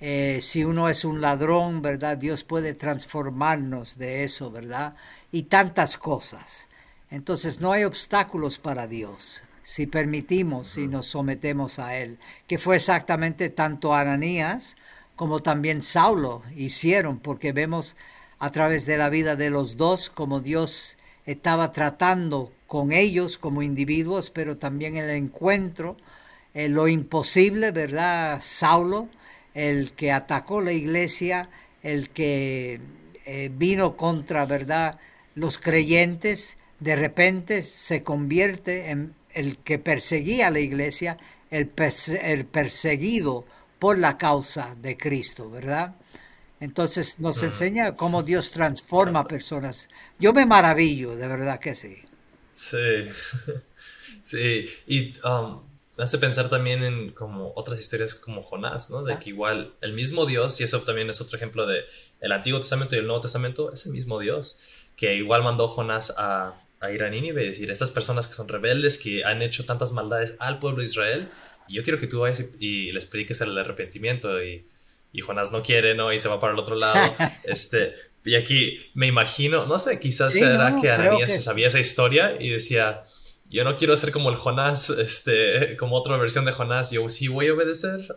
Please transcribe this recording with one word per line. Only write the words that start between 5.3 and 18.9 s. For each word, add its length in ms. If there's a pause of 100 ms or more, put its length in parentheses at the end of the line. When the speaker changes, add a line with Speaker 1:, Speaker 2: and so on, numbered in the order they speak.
Speaker 1:
Y 120
tantas 520
cosas. 720 (420)
Entonces, 500
no 120
hay 120
obstáculos 720
para 280
Dios 560 (220)
si 220
permitimos 920
y 80
Speaker 2:
Ujú. 20
Speaker 1:
nos 200
sometemos 720
a 200
Él, 200 (280)
que 120
fue 180
exactamente 760
tanto 440
Ananías 840 (400)
como 240
también 420
Saulo 600 (140)
hicieron, 600
porque 340
vemos 440 (420)
a 120
través 360
de 100